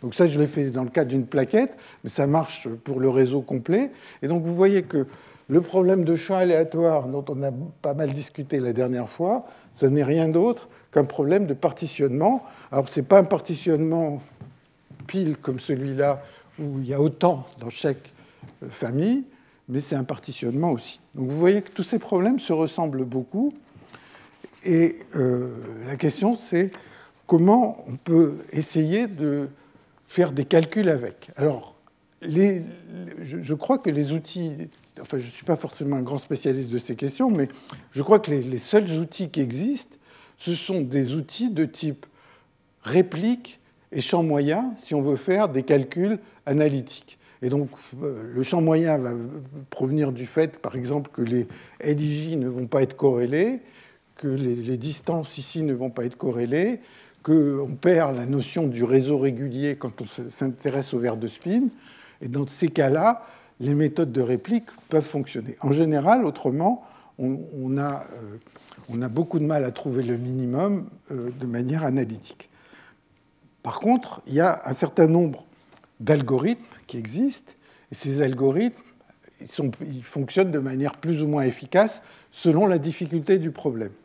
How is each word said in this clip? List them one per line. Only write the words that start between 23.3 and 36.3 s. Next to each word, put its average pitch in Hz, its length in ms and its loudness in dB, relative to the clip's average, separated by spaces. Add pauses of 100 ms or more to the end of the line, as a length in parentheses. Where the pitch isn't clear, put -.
Et, 170 360 4 (140)
euh, 127 360 0 (360)
la 135 100 -6
question, 196 420 0
c'est 185 320 0 (560)
comment 208 600 6
on 127 100 -10
peut 165 420 4 (120)
essayer 160 560 0
de 143 440 -4 (560)
faire 175 260 2
des 139 140 -2
calculs 175 420 4
avec. 120 480 -4
Alors, 135 380 -2 (480)
les, 180 400 2 (580)
je, 160 220 -10
je 151 100 -4
crois 196 240 0
que 262 140 -2
les 143 220 0
outils 160 580 -8 (300)
enfin, - 180 -8
je 120 80 -8
ne 120 40 -16
suis - 140 -20
pas 165 120 2
forcément 143 400 -6
un 127 60 -4
grand 135 160 -6
spécialiste 135 520 -2